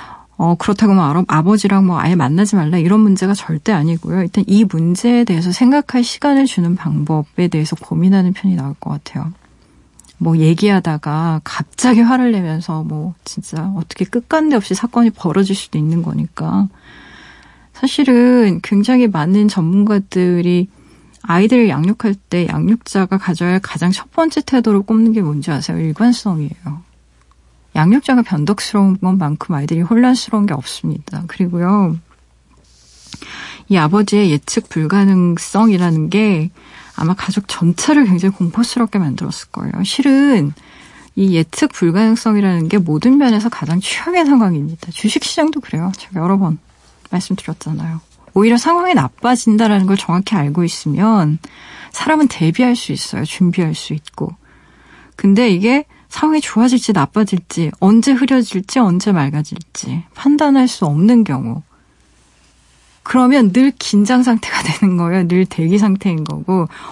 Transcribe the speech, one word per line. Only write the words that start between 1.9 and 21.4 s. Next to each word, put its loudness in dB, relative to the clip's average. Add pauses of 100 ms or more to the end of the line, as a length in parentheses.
아예 0
만나지 0
말라, 0
이런 2
문제가 2
절대 -4
아니고요. -2
일단 -2
이 4
문제에 0
대해서 -2
생각할 2
시간을 0
주는 0
방법에 -2
대해서 -2
고민하는 0
편이 -2
나을 -6
것 -10
같아요. -10 (840)
뭐, 0
얘기하다가 0
갑자기 0
화를 4
내면서 -4
뭐, -6 (120)
진짜 -8
어떻게 -6
끝간데 -2
없이 -2
사건이 0
벌어질 -2
수도 -6
있는 0
거니까. -4 (1040)
사실은 2
굉장히 2
많은 2
전문가들이 0 (540)
아이들을 2